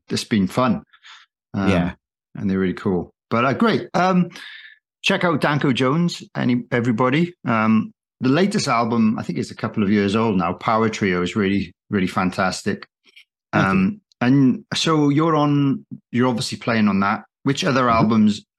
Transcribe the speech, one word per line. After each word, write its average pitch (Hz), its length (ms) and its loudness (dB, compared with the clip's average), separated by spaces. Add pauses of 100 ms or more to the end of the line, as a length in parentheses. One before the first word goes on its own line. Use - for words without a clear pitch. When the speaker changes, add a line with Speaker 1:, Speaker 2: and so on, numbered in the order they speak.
Speaker 1:
it's - 160 -6
been 101 220 0
fun. 127 360 0 (720)
Um, 98 160 0
Speaker 2:
Yeah. 90 240 0 (420)
Speaker 1:
and 107 120 -4
they're 95 120 0
really 92 140 -2
cool. 90 380 -4 (180)
But, 117 140 0
uh, 135 100 0
great. 202 400 0
Um, 180 360 2 (720)
check 190 220 -2
out 165 160 0
Danko 147 320 2
Jones, 139 500 0 (140)
any, 123 340 0
everybody. 127 640 0 (100)
Um, 110 480 0 (280)
the 123 80 -2
latest 190 400 0
album, 117 500 0
I - 40 -6
think 170 160 -8
it's 117 120 -6
a - 60 -18
couple 110 260 -4
of 98 80 0
years 101 240 2
old 110 240 0
now, 87 140 0
Power 113 360 0
Trio, 92 340 -2
is 87 120 -4
really, 98 400 -2 (160)
really 98 160 0
fantastic. 92 800 -4 (640)
Speaker 2:
Thank 101 120 2
you. 95 60 2
Speaker 1:
Um, 95 300 0 (200)
and 127 440 2 (100)
so 151 360 0
you're 156 260 2
on, 143 480 0 (280)
you're 123 160 2
obviously - 280 -4
playing 110 320 0
on 98 120 4
that. 101 240 0 (180)
Which 139 220 0
other 135 180 2
Speaker 2:
Mm-hmm. 120 140 4
Speaker 1:
albums 107 480 2 (140)